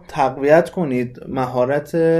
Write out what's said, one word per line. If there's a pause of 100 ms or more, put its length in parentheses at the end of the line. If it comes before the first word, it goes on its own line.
تقویت
کنید
مهارت (240)